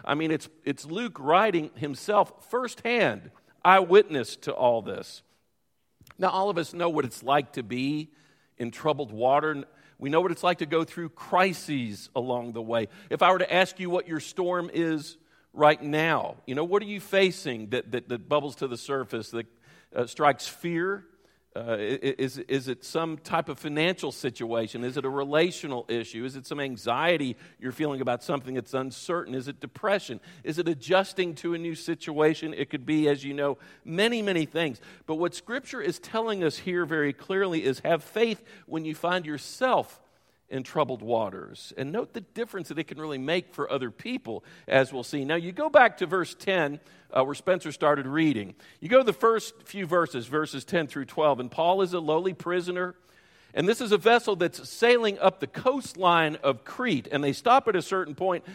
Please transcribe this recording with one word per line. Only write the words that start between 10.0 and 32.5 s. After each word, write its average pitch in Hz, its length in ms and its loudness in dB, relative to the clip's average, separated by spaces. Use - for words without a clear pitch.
We 135 100 -4
know 160 100 4
what 180 120 2
it's - 100 -6
like 180 160 2
to 170 80 -4
go 160 160 0
through 165 280 -8
crises 147 1080 -2
along 123 380 -2
the 117 80 -6
way. 113 260 0
If 156 120 2
I 180 80 10
were 185 80 4
to - 160 0
ask 185 240 2
you 185 100 -6
what 175 200 -2
your 160 100 -4
storm 175 560 -2
is 160 440 -2
right 151 280 6
now, 151 540 0
you 131 100 -4
know, 156 80 0
what 202 180 2
are 214 40 -8
you 202 120 -8
facing 156 720 0
that, 113 240 -4
that, 120 160 -6
that 120 200 -6
bubbles 147 280 0
to - 100 -4
the 123 100 -6
surface, 123 540 -6
that, 117 160 -6
uh, 120 120 -2
strikes 143 420 2
fear? 175 560 -4
Uh, 117 240 -4
i-, 107 240 -2
i-, 139 160 0
is, 127 180 -2
is 131 320 -4
it 123 160 -6
some 160 320 -4
type 165 320 -4
of 139 100 -10
financial 156 540 -2
situation? 117 720 -6
Is 127 140 -6
it 135 80 -4
a - 20 -2
relational 143 800 -2
issue? 113 380 -6
Is 131 100 -10
it 131 100 -16
some 147 140 -6
anxiety 135 760 0
you're 123 140 -8
feeling 143 300 -4
about 123 200 -2
something 131 300 -4
that's 131 220 -6
uncertain? 131 600 -4
Is 123 140 -6
it 131 100 -12
depression? 190 640 -4
Is 156 140 -4
it 165 100 -2
adjusting 170 680 0
to 170 180 -4
a 170 40 -4
new 165 160 -6
situation? 156 800 0